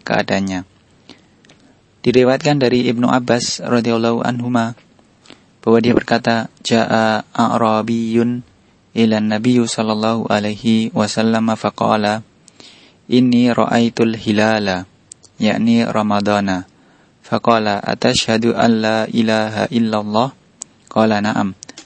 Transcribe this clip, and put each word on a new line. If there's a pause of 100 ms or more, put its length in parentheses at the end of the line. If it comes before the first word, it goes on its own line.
keadaannya. (1400)
Diriwayatkan
dari
Ibnu
Abbas
radhiyallahu
anhuma (880)
bahwa
dia
berkata, (160)
"Ja'a
A'rabiyun (560)
ila
Nabi
sallallahu
alaihi
wasallam
faqala, (800)
'Inni
ra'aitul
hilala,' (480)
yakni
Ramadana. (560)
Faqala,
'Atashhadu
an (100)
la (140)
ilaha
illallah?' (560)
Qala,
'Na'am.' (320)